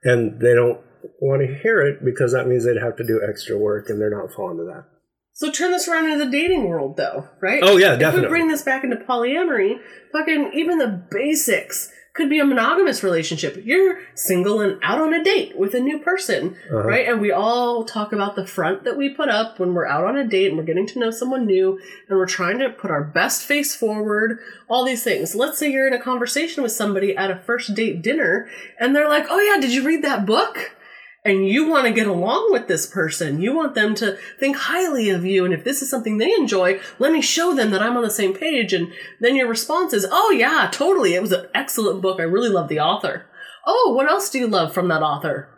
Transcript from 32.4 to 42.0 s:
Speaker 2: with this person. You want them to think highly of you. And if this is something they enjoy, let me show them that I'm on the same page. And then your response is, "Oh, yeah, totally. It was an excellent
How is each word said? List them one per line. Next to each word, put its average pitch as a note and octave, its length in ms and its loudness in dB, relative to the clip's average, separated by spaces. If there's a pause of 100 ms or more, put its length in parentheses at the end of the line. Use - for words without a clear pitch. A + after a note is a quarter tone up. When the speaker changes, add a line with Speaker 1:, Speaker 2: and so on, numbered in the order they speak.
Speaker 2:
with B3+ 160 2
this E3 180 -2
person. D#3+ 560 -4
You A3+ 140 0
want D#4 220 -2
them G#3+ 200 2
to G#3 200 -2 (240)
think C#4 160 0
highly D4+ 540 -2
of F3 140 0
you. F#3+ 200 2
And F#3 100 0
if - 80 -6
this C#4 180 -4
is C4+ 80 -6
something A3 300 -2
they D#4 140 2
enjoy, G3 480 2 (180)
let C#4+ 140 2
me D#4 100 2
show E4+ 320 0
them A3 160 2
that F#3+ 100 0
I'm A#3 160 0
on A#3+ 60 0
the A3 80 -2
same G3 240 0
page. C4 380 -2
And E3+ 160 -2 (320)
then B3 160 2
your C4 120 2
response D4+ 440 -2
is, G3+ 180 0
"Oh, G4+ 220 4
yeah, C4 400 2
totally. C#4+ 420 2
It F3+ 80 0
was G3+ 80 -2
an F3+ 240 0
excellent G3 480 -2